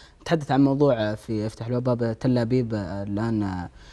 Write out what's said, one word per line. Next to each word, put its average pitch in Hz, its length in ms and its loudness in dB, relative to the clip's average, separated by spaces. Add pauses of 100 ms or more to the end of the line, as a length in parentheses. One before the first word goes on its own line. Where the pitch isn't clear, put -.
(220)
نتحدث 156 300 -2
عن 135 120 4
موضوع، 135 300 4
آه، 107 220 -2
في 107 300 -4
افتح 113 220 -8
الأبواب، 123 360 0
آه، 113 100 0
تل 123 240 0
أبيب، 117 360 0
آه، 98 300 -6
الآن، 104 400 -2
آه، 90 260 -6 (240)